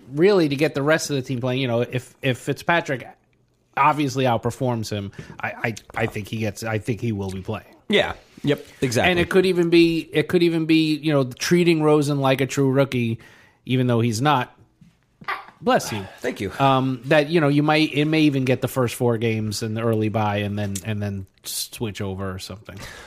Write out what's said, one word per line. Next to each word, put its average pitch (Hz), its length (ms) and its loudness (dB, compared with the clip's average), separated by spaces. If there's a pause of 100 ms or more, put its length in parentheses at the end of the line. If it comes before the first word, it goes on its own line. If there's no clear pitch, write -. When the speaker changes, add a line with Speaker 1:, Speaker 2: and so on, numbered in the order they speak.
(120)
Speaker 1:
really, 170 380 4
to 139 60 -2
get 147 180 0
the 139 80 -2
rest 156 280 2
of 143 60 -2
the 131 60 -2
team 123 180 -6
playing, 127 220 -2
you 135 60 -2
know, 117 120 0
if, 123 420 -6
if 131 160 0
Fitzpatrick, 147 720 -2 (680)
obviously 139 480 2
outperforms 120 680 -2
him, 101 200 -6 (300)
I, 113 120 -8 (120)
I, 117 100 -2 (280)
I 117 40 -2
think 107 220 -8
he 113 100 -8
gets, 107 240 -4
I 110 160 -4
think 101 220 -4
he 117 120 -2
will 98 180 -4
be 95 100 -8
playing. 98 260 -10 (220)
Speaker 2:
Yeah. 170 240 0 (320)
Yep. 143 200 -2 (180)
Exactly. 123 280 2
Speaker 1:
And 175 80 0
it 170 120 -2
could 185 160 4
even 175 240 2
be, 165 420 4
it 151 160 0
could 180 140 2
even 165 240 0
be, 160 300 4
you 151 160 -2
know, 139 120 4
treating 165 580 2
Rosen 151 380 2
like 135 200 2
a 135 60 0
true 135 240 0
rookie, 127 480 0 (460)
even 127 220 0
though 120 140 2
he's 117 200 0
not. 135 340 0 (1080)
Bless 160 320 0
you. 101 120 -6 (140)
Speaker 2:
Thank - 240 -6
you. 95 160 -4
Speaker 1:
Um, 131 480 2
that, 151 240 2
you 170 100 2
know, 147 80 4
you 147 140 2
might, 156 320 2
it 143 100 2
may 156 180 2
even 139 220 2
get 127 160 2
the 127 80 -2
first 123 280 0
four 120 200 0
games 110 460 -2
in 113 100 -6
the 110 80 -4
early 110 300 0
bye 104 280 0
and 101 200 -4
then, 101 160 -4 (100)
and 107 160 -4
then 98 260 -6 (180)
switch - 580 -8
over 95 280 -6
or 90 80 -8
something. - 400 -16 (280)